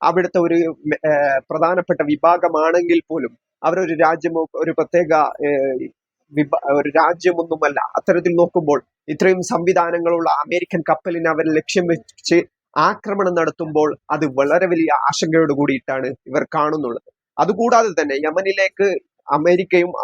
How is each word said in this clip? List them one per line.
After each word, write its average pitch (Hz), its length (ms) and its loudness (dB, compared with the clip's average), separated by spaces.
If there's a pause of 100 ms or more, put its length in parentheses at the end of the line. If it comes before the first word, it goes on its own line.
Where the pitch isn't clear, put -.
അവിടുത്തെ 175 360 0
ഒരു, 170 180 2 (500)
ഏഹ്, 143 320 2 (120)
പ്രധാനപ്പെട്ട 170 520 0
വിഭാഗമാണെങ്കിൽ 165 1080 2
പോലും 143 300 -6 (260)
അവരൊരു 165 300 -2
രാജ്യമോ 165 600 0
ഒരു 160 160 -2
പ്രത്യേക, 160 420 0 (320)
ഏഹ്, 135 420 -2 (460)
വിഭ-, 147 280 0 (120)
ഒരു 143 160 0
രാജ്യമൊന്നുമല്ല. 165 920 0 (160)
അത്തരത്തിൽ 175 380 0
നോക്കുമ്പോൾ 170 480 0 (260)
ഇത്രയും 180 340 0
സംവിധാനങ്ങളുള്ള 170 880 0
അമേരിക്കൻ 165 580 -4
കപ്പലിനെ 165 420 -2
അവർ 160 240 -2
ലക്ഷ്യം 175 320 -2
വെച്ച് - 520 -2 (380)
ആക്രമണം 196 580 0
നടത്തുമ്പോൾ 151 600 0 (140)
അത് 156 160 -2
വളരെ 143 400 2
വലിയ 165 280 0
ആശങ്കയോട് 151 580 0
കൂടിയിട്ടാണ് 135 540 -2 (200)
ഇവർ 135 280 -4
കാണുന്നുള്ളത്. 151 540 -4 (300)
അതുകൂടാതെ 226 500 2
തന്നെ 147 260 -2
യമനിലേക്ക് 190 760 -2 (440)
അമേരിക്കയും 175 600 2 (120)